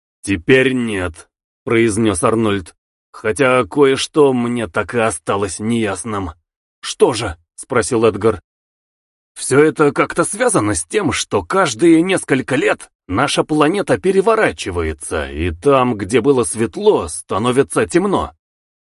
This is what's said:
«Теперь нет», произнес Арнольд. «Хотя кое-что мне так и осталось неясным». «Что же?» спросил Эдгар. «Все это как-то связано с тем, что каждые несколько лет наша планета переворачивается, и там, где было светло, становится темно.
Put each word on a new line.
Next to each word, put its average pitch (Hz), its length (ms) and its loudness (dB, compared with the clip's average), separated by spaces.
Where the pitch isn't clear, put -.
«Теперь 127 520 2
нет», 101 560 -6
произнес 113 580 0
Арнольд. 110 520 0
«Хотя 127 540 0
кое-что 139 680 2
мне 120 340 -2
так 101 260 -4
и 120 60 0
осталось 104 600 -2
неясным». 107 720 -4
«Что 165 320 0
же?» 107 240 -6
спросил 117 500 -2
Эдгар. 104 360 0
«Все 139 300 2
это 151 280 2
как-то 165 320 -2
связано 185 520 -2
с - 80 -6
тем, 208 280 -2
что - 320 -4
каждые 165 580 2
несколько 143 540 -2
лет 196 340 -2
наша 131 360 0
планета 151 540 0
переворачивается, 98 1300 -2
и 82 220 -4
там, 123 440 2
где 104 260 0
было 127 220 2
светло, 117 640 0
становится 120 800 -2
темно. 175 460 -2